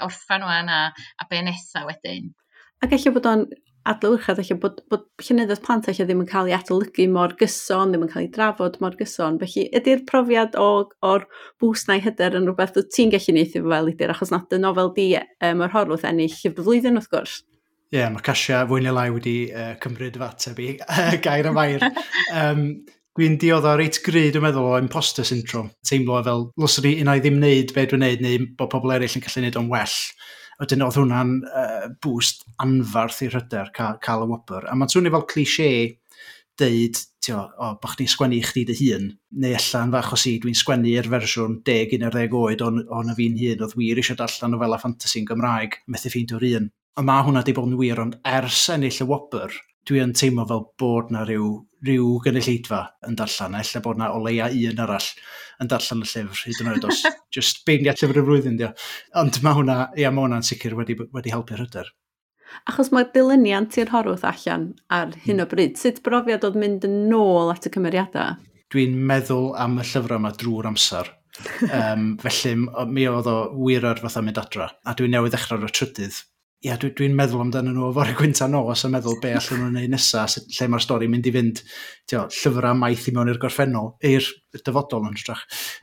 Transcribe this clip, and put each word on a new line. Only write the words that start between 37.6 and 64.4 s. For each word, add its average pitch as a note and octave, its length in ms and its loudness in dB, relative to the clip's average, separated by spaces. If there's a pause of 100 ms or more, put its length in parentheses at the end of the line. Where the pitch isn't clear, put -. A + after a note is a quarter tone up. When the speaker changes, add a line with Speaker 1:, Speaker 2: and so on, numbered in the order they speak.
Speaker 3:
o, A2 180 -6
bo' - 140 -10
chdi'n B2+ 180 -2
sgwennu B2 280 2
i A2+ 80 -2
chdi B2 200 -2
dy A#2 120 -4
hun, G#2 320 2 (320)
neu B2+ 160 0
ella'n A#2+ 340 0
fach B2+ 220 -2
o - 40 2
si, A#2 220 0
dwi'n A#2+ 160 -2
sgwennu A#2+ 380 2
i'r A#2 160 -2
fersiwn A2 560 -2
deg, A2 280 2
un A#2 140 -2
ar A#2+ 80 -2
ddeg A#2 220 0
oed A2 260 0
o'n, A#2 160 0 (180)
o'n A#2 140 -4
y - 60 -4
fi'n A#2 240 0
hun, A2 240 -2
oedd A2 100 -8
wir A#2 240 0
eisiau B2 180 -2
darllen A#2+ 360 -2
nofela A2+ 260 0
ffantasi A#2 400 -4
yn G#2+ 80 -6
Gymraeg, A2+ 500 -2 (120)
methu A#2+ 200 -6
ffeindio'r A#2+ 440 -2
un. G#2+ 160 -2 (240)
A C#3+ 80 -2
ma' C3+ 240 4
hwnna C3+ 160 4
'di C#3 80 2
bod B2+ 160 -2
yn B2 80 0
wir, B2 240 0
ond A#2 140 -4 (100)
ers C3 360 0 (120)
ennill C3+ 320 -2
y - 60 0
wobr, B2+ 420 -4 (320)
dwi C#3 160 2
yn B2 160 2
teimlo B2 320 2
fel A2+ 140 -2 (180)
bod A#2 320 0
'na A2 160 -4
ryw, G#2+ 200 -2 (360)
ryw C3 220 2 (180)
gynulleidfa A#2+ 540 0 (320)
yn A2+ 100 -4
darllen, G2+ 380 -6
a A2 80 -6
ella A#2+ 180 -8
bod A2+ 160 -4
'na A2 60 -2 (100)
o A2+ 80 -4
leia A2+ 240 -2
un A#2 320 -2
arall G#2 280 -2 (520)
yn B2 120 -4
darllen A2+ 340 -2
y - 20 -8
llyfr, G#2 400 -8
hyd A#2 160 -8
yn A#2 80 -2
oed - 160 -2
os - 140 0 (160)
Speaker 2:
<laughs> - 180 -18
Speaker 3:
jyst - 320 -2
beirniad C#3+ 320 4
Llyfr C#3+ 220 4
y - 20 2
Flwyddyn, C3 380 4
dio. A2+ 80 -2 (500)
Ond C#3+ 240 2
ma' D3+ 140 6
hwnna, C3 180 4 (240)
ia, C3+ 160 4
ma' C3+ 80 0
hwnna'n A#2+ 240 0
sicr A2+ 320 -6
wedi, A#2 160 -4 (220)
wedi A#2+ 160 -6
helpu'r A#2 320 -8
hyder. G2 240 -14 (800)
Speaker 2:
Achos C4+ 240 0
mae B3 160 2
dilyniant A#3 680 4
i'r A3+ 100 -2
Horwth G#3 380 0
allan E3+ 400 -4 (180)